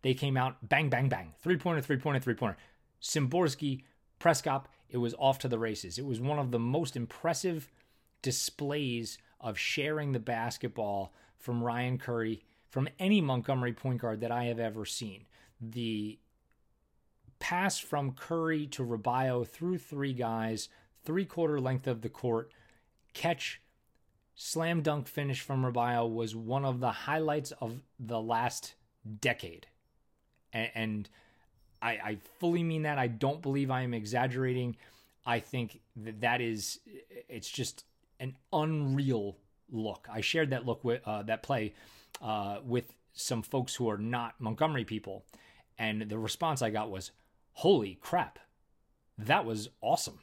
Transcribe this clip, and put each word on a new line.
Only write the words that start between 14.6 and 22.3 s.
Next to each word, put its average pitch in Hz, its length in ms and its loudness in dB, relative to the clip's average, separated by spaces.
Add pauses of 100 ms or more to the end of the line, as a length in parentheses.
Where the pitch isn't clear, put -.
seen. 98 420 -8 (340)
The 113 580 -4 (1200)
pass 180 400 0
from 139 360 -2
Curry 160 520 0
to 131 160 -6
Rubio 123 640 2
through 175 340 -4
three 139 340 -4
guys, 113 560 -2 (360)
three-quarter 160 560 0
length 127 260 0
of 117 160 0
the 113 60 -4
court, 117 420 0 (640)